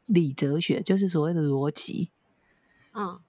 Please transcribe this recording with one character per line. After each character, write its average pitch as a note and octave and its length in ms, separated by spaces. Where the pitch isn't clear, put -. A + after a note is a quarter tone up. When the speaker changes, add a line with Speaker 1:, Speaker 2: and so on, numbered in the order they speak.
Speaker 1:
理 E3+ 260
哲 C#3+ 280
学， - 220
就 F#3+ 160
是 G3 100
所 E3+ 140
谓 E3 120
的 D#3+ 80
逻 C#3+ 280
辑。 - 400
Speaker 2:
嗯。 F3+ 360